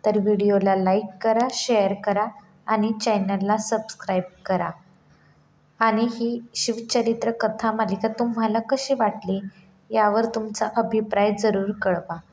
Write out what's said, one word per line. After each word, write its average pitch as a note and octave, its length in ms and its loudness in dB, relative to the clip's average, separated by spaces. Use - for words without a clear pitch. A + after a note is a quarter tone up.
तर G#3+ 120 2
व्हिडिओला G3 580 4
लाईक F#3+ 280 2
करा, A3+ 280 2
शेअर G3+ 420 2
करा G#3 200 0
आणि A3 240 2
चॅनलला G3 520 2
सबस्क्राईब G#3+ 680 -2
करा. F3 240 -2
आणि A3+ 240 2
ही A#3 380 -2
शिवचरित्र A3+ 760 -2
कथा A3 420 -2
मालिका G#3+ 360 -2
तुम्हाला A3+ 500 -2
कशी C4+ 360 0
वाटली G3 460 -2
यावर A3 340 4
तुमचा A3 520 -4
अभिप्राय G#3+ 560 2
जरूर G#3 380 0
कळवा. F3+ 340 -2